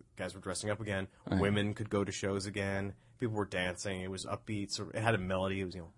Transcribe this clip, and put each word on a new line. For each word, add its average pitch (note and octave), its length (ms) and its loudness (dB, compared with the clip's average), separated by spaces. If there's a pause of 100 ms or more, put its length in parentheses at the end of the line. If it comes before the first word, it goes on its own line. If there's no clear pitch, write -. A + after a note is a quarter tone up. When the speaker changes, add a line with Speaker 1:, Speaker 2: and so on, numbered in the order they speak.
(160)
Speaker 1:
guys F2+ 180 -4
were F#2+ 80 -14
dressing G2 300 -4
up G#2 80 -2
again. G2 300 -2 (200)
Speaker 2:
Right. F#2+ 120 4
Speaker 1:
Women G2+ 320 4
could G#2+ 160 -4
go G2+ 160 4
to F#2+ 60 0
shows G2 360 0
again. G2 460 -2 (260)
People A2 160 0
were G#2 100 2
dancing. F#2 560 0
It F#2 80 -4
was F#2+ 160 -6
upbeat. G2+ 460 -4
So G2+ 200 -4
it - 80 -2
had A2+ 140 6
a G#2 60 4
melody. F#2+ 420 0
It F#2+ 40 0
was, F2+ 100 -4
you F2 60 -8
know, E2+ 160 -12